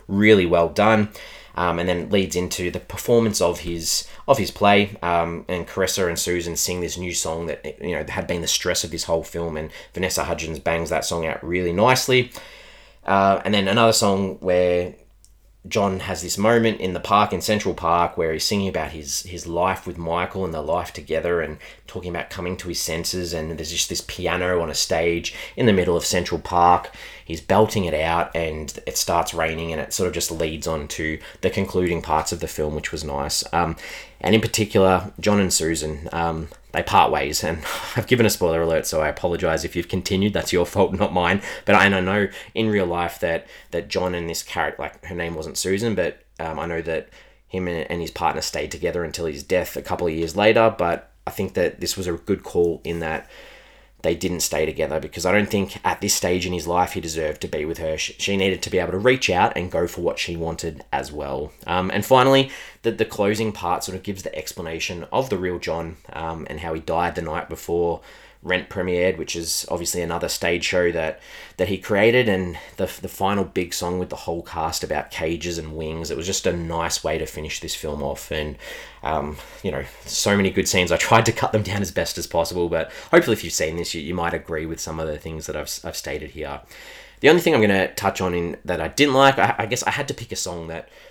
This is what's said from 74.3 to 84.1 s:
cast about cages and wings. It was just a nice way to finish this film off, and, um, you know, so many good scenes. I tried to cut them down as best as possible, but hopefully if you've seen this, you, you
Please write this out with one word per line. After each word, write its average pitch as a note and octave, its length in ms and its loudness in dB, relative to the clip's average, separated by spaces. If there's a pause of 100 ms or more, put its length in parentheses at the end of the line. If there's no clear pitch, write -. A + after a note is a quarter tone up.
cast D#2+ 400 -4
about D2+ 300 -4
cages E2 460 -4
and D#2 180 -8
wings. D#2+ 340 -6
It D#2 60 -4
was E2 100 -6
just F#2+ 220 -2
a F2 80 2
nice E2 480 -2
way D#2 140 0
to D#2 80 -4
finish D#2 340 -8
this D#2+ 160 -8
film D2 260 -6
off, C#2 300 -6
and, D2+ 240 -4 (480)
um, D2 320 -2 (260)
you F#2+ 100 -4
know, C#2 120 -4 (220)
so - 320 2
many G2 140 4
good - 180 0
scenes. F2 200 -2
I E2+ 60 4
tried A2+ 300 4
to A2+ 80 2
cut - 180 -2
them G#2+ 120 2
down G2+ 180 -4
as F#2 100 -4
best - 260 -4
as E2+ 100 -6
possible, E2+ 420 0
but E2 240 -2 (180)
hopefully E3 240 6
if - 80 -2
you've E2+ 80 -8
seen D#2+ 240 -2
this, E2+ 180 -4
you, E2+ 60 -6
you D#2 140 -4